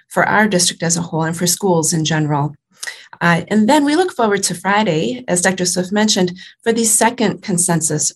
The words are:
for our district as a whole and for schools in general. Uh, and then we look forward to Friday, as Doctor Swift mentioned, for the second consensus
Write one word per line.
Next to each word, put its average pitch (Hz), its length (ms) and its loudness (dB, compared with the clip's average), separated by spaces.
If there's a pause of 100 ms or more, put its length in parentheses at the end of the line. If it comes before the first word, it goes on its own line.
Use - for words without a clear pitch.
for - 160 0
our 208 240 2
district 185 360 0
as 170 140 0
a 170 40 -4
whole 165 220 -4
and 165 140 -4
for 175 100 -2
schools 170 460 0
in 156 120 0
general. 151 500 0 (680)
Uh, 170 260 2
and 214 220 2
then 285 160 4
we 294 100 2
look 370 180 0
forward 202 300 0
to 185 100 -4
Friday, 202 760 0
as 180 140 0
Doctor 190 240 0
Swift 180 260 -2
mentioned, 202 460 0 (260)
for 226 100 0
the 226 100 0
second 226 580 0
consensus 170 760 -2